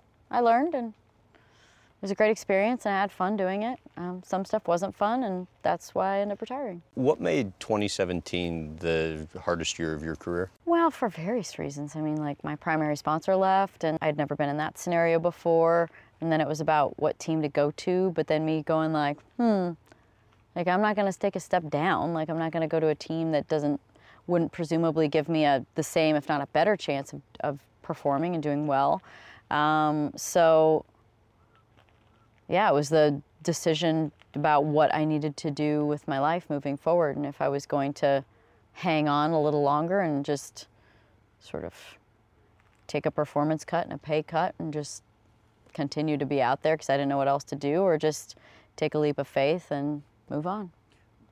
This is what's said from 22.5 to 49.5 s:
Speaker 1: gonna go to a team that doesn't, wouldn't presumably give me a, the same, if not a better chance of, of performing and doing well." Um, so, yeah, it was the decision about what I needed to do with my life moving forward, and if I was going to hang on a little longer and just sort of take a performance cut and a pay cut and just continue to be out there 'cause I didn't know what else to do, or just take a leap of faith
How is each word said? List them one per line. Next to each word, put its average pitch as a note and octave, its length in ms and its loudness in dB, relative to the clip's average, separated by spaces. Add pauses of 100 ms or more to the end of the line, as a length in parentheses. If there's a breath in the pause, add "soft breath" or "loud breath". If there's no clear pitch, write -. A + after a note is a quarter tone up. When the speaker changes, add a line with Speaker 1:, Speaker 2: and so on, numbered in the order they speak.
Speaker 1:
gonna D#3+ 160 -2
go D#3+ 120 0
to D#3+ 80 2
a D3+ 80 2
team D#3+ 380 -4
that D3 140 0
doesn't, D3 320 0 (460 soft breath)
wouldn't E3+ 260 0
presumably D#3+ 560 0
give D3+ 220 0
me D#3 160 2
a, C#3 180 4 (120)
the D#3+ 80 -2
same, D#3 320 2
if D3 120 -2
not C#3+ 140 0
a C#3 60 -6
better F#3 280 2
chance C#3 380 -4
of, C#3+ 80 -12 (200)
of C#3+ 180 -4 (240)
performing D#3 500 -2
and D#3+ 80 -4
doing D3 240 -2
well." C#3+ 380 2 (480 loud breath)
Um, D3+ 640 2
so, D#3+ 680 4 (1600)
yeah, F#3+ 220 2
it D3+ 40 6
was C#3+ 160 2
the D3+ 320 4 (220)
decision D#3+ 680 2 (240)
about D3 300 4
what D3+ 280 4
I D#3 120 0
needed D3+ 320 -2
to D#3+ 140 -4
do D3+ 340 0
with D3 200 -4
my C#3 140 -4
life D#3+ 300 0
moving C#3+ 260 -4
forward, D#3+ 400 2
and D3 100 -4
if C#3+ 160 -8
I C#3+ 60 2
was C#3 180 -4
going C#3+ 280 -2
to C#3 320 2 (480 soft breath)
hang D#3 340 0
on D3 240 2
a D#3+ 100 2
little D3 200 2
longer D#3 400 2
and C#3+ 240 -2
just - 420 -6 (720 soft breath)
sort - 240 -12
of E2 100 -10 (1160)
take D3 180 -4
a D3+ 60 -2
performance D3+ 520 -2
cut F3 220 -2
and - 80 -10
a D3 40 -10
pay D#3 240 -2
cut D#3+ 380 -2
and D#3+ 140 -6
just D3 280 -10 (720)
continue D3+ 440 -2
to C#3+ 80 -2
be C#3 160 0
out B2+ 200 2
there D#3 140 2
'cause - 140 -4
I C#3 80 4
didn't C#3 120 0
know C#3 80 0
what C#3 120 2
else C#3+ 160 0
to - 100 -10
do, C#3+ 280 0
or F3 140 4
just - 380 -2 (400 soft breath)
take D#3 200 -2
a D#3 40 0
leap D3 180 0
of C#3 100 -4
faith D3 440 0